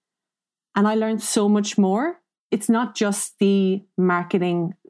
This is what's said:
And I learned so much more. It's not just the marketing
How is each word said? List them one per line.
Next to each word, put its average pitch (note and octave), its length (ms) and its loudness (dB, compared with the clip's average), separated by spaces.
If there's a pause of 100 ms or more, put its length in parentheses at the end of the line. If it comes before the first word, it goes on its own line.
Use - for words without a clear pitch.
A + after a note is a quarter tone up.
(760)
And G#3 140 2
I A3 60 0
learned A3 280 -2
so G#3 260 0
much G#3 280 0
more. G#3+ 440 0 (300)
It's G#3+ 180 -4
not A#3 260 0
just - 440 -4
the G3 440 2 (160)
marketing F3 760 0 (140)